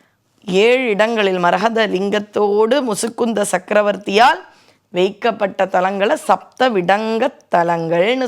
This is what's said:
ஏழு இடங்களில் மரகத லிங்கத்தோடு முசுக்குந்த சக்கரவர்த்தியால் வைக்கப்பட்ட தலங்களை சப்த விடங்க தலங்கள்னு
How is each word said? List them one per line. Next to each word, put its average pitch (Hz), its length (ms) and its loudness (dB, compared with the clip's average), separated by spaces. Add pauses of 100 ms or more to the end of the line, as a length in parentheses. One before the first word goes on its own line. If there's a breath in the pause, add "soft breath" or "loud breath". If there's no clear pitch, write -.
(460 soft breath)
ஏழு 233 440 2
இடங்களில் 208 500 0
மரகத 202 480 0
லிங்கத்தோடு 208 1040 0
முசுக்குந்த 220 600 -4
சக்கரவர்த்தியால் 208 880 0 (500 soft breath)
வைக்கப்பட்ட 196 760 -2
தலங்களை 190 500 0
சப்த - 540 -2
விடங்க 220 640 0 (220)
தலங்கள்னு 170 720 0